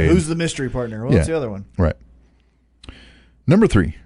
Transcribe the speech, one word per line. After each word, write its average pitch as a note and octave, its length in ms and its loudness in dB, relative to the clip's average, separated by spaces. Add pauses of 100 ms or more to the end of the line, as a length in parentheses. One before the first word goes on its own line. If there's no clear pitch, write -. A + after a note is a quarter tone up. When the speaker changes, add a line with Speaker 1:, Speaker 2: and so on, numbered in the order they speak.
Speaker 1:
aid? D#2 60 2
Speaker 2:
who's E3+ 180 2
the E3 60 -4
mystery D#3 360 -4
partner? A#2 320 -8
Well, C3+ 100 -2
that's F#2 160 4
Speaker 1:
Yeah. E3 60 -2
Speaker 2:
the - 20 0
other C3 140 -4
one. G2 160 -12 (100)
Speaker 1:
Right. F2 200 0 (1500)
Number G3 200 4
three, F2 400 0